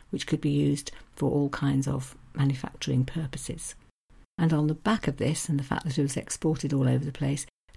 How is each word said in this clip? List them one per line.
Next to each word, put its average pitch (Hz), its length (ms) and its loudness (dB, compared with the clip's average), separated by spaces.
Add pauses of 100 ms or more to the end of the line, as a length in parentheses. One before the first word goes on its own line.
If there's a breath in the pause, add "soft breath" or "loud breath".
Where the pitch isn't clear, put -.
(100 loud breath)
which - 160 -6
could - 140 0
be 151 100 2
used 143 420 2 (240 loud breath)
for 143 140 0
all 143 180 2
kinds 139 400 0
of 131 280 -4 (180)
manufacturing 135 680 0
purposes. - 680 -6 (680)
And 165 120 6
on 151 160 4
the 156 60 2
back 214 340 0
of 135 80 0
this - 320 0
and 147 100 2
the 139 60 -2
fact - 200 -2
that 147 140 -2
it 151 40 4
was 135 140 -2
exported - 560 -2
all 135 160 4
over 127 160 2
the 147 60 -6
place, 139 340 -2 (320)